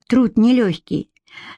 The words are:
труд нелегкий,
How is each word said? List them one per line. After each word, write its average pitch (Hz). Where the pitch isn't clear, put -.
труд 240
нелегкий, 220